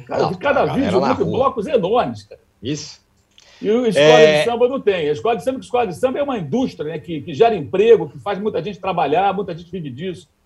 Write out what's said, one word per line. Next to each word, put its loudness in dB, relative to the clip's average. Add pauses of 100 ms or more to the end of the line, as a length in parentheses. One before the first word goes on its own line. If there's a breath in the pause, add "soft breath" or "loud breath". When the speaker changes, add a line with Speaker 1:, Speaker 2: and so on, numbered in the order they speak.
Speaker 1:
Cara, -2
Speaker 2:
Não, -2
Speaker 1:
de -8
cada 0
Speaker 2:
a 2
galera -2
Speaker 1:
vídeo, 0
Speaker 2:
na 2
Speaker 1:
muito 0
Speaker 2:
rua. -2
Speaker 1:
blocos 0
enormes, -2
cara. -20 (200)
Speaker 2:
Isso. -10 (600 soft breath)
Speaker 1:
E -2
o 2
escola 4 (120)
Speaker 2:
É. 6
Speaker 1:
de 0
samba 2
não -4
tem. 0
A 2
escola -2
de -12
samba, -4
que -16
escola -2
de -6
samba -2
é -2
uma -4
indústria, -4
né, -8
que, -10
que -12
gera 4
emprego, 4
que -18
faz -6
muita -4
gente -12
trabalhar, 0
muita -6
gente -18
vive -10
disso. -12 (180)